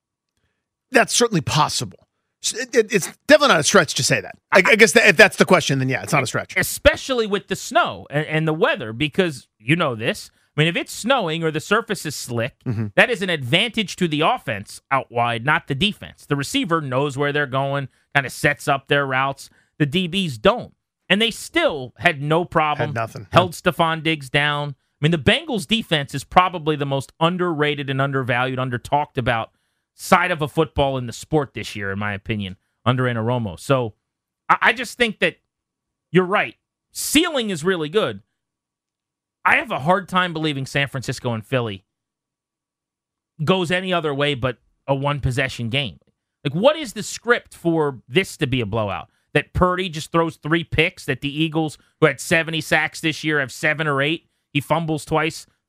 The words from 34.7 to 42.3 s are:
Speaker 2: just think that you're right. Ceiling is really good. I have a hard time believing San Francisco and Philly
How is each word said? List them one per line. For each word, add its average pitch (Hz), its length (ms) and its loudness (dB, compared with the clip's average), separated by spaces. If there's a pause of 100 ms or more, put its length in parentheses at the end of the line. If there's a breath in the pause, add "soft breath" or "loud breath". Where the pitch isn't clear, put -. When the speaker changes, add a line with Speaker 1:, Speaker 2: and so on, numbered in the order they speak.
Speaker 2:
just 240 240 -8
think 233 220 0
that 170 180 0 (760)
you're 180 140 4
right. 175 300 -2 (360)
Ceiling 294 580 0
is 160 140 -4
really 170 260 -2
good. 151 320 -2 (1200)
I 214 120 4
have 269 160 -2
a 156 80 -4
hard 180 280 0
time 180 260 -2
believing 151 340 -4
San 139 200 -2
Francisco 127 460 -6
and 110 100 -6
Philly 117 400 -4 (1600)